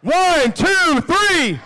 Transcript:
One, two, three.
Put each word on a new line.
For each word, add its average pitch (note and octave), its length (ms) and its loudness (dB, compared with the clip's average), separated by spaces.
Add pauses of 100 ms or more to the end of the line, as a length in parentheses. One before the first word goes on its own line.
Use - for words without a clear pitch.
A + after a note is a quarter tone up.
One, D#4 520 0
two, F4 480 0
three. E4+ 640 0